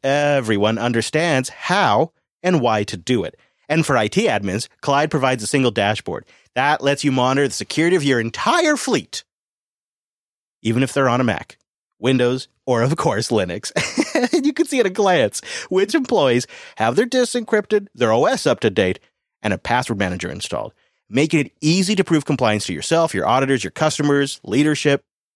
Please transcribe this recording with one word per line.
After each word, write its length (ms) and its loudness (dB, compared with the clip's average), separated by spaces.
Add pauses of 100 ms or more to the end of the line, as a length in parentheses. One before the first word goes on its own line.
everyone 760 0
understands 680 0
how 640 0 (300)
and 180 2
why 240 0
to 120 -8
do 280 -2
it. 120 -10 (320)
And 160 0
for 120 0
I 100 4
T 200 0
admins, 420 -2 (120)
Kolide 300 0
provides 320 0
a 60 -8
single 240 2
dashboard 520 -2 (300)
that 300 0
lets 180 0
you 80 2
monitor 380 2
the 60 -6
security 420 0
of 80 -2
your 160 2
entire 560 0
fleet, 480 -4 (1400)
even 220 0
if 80 -4
they're 160 2
on 120 2
a 40 0
Mac, 320 -4 (420)
Windows, 500 0 (180)
or 160 2
of 140 0
course, 340 -2
Linux. 460 -2
<laughs> 260 -2 (120)
And 320 0
you 60 2
can 140 -2
see 120 -2
at 80 2
a 40 -2
glance 500 2 (300)
which 220 2
employees 540 2 (300)
have 180 0
their 100 2
disks 300 0
encrypted, 600 0
their 160 2
O 140 4
S 200 -2
up 140 2
to 100 2
date, 300 0 (420)
and 100 -2
a 60 -2
password 400 -2
manager 320 -4
installed, 420 -8 (380)
making 300 2
it 200 -4
easy 360 2
to 80 0
prove 200 0
compliance 420 0
to 60 -4
yourself, 400 0
your 140 -2
auditors, 380 0
your 80 -8
customers, 720 0
leadership. 580 0 (340)